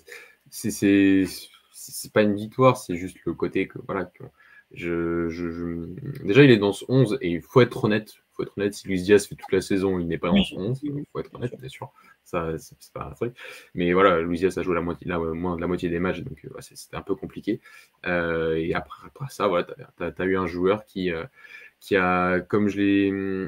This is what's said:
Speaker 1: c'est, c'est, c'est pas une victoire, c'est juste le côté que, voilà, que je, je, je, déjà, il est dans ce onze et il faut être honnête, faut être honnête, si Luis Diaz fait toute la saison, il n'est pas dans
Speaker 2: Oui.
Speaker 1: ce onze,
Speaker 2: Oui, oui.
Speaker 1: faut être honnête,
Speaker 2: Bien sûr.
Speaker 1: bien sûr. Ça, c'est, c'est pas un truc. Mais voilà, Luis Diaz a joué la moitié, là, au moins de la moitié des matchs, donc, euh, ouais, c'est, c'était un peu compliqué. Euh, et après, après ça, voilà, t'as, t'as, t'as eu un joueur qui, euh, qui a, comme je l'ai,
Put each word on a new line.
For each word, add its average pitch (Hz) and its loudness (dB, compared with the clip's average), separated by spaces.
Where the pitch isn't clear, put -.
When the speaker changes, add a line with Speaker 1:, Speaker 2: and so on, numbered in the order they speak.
Speaker 1:
c'est, - -6
c'est, 98 4
c'est - -14
pas 107 4
une 104 2
victoire, 120 4
c'est - -8
juste 90 -8
le 85 -2
côté 90 -2
que, - -16
voilà, 92 -6
que - -18
je, 85 -4
je, 85 -6
je, 85 -10
déjà, 104 8
il 143 10
est 117 10
dans 101 2
ce - -14
onze 120 2
et 90 -2
il 85 -2
faut - 4
être - 2
honnête, 107 0
faut - -8
être - -10
honnête, 101 -2
si - -16
Luis 95 0
Diaz 98 4
fait - -16
toute - -16
la 95 2
saison, 95 0
il 85 -4
n'est 82 -4
pas 90 -4
dans 90 4
Speaker 2:
Oui. 95 4
Speaker 1:
ce - -10
onze, 110 -4
Speaker 2:
Oui, 294 -6
oui. 147 -8
Speaker 1:
faut - -8
être - -12
honnête, 127 -10
Speaker 2:
Bien 127 -16
sûr. - -16
Speaker 1:
bien - -
sûr. - -
Ça, 82 -6
c'est, - -20
c'est - -20
pas - -10
un 71 -12
truc. 117 -8
Mais 87 2
voilà, 87 6
Luis 87 -2
Diaz 90 0
a 87 -2
joué 90 -2
la 85 0
moitié, 85 -6
là, 87 -2
au 82 -4
moins 87 -4
de 82 -6
la 85 -4
moitié 90 -2
des 85 -2
matchs, 87 -2
donc, - -12
euh, - -14
ouais, - -16
c'est, - -20
c'était - -16
un 82 -10
peu 98 -4
compliqué. - -6
Euh, 82 -2
et 82 -2
après, - -10
après - -12
ça, - -2
voilà, 87 0
t'as, - -14
t'as, 85 -6
t'as 90 -4
eu 95 2
un 95 0
joueur 92 0
qui, 92 -4
euh, 82 -4
qui - 0
a, 90 2
comme 104 0
je 98 -4
l'ai, 101 4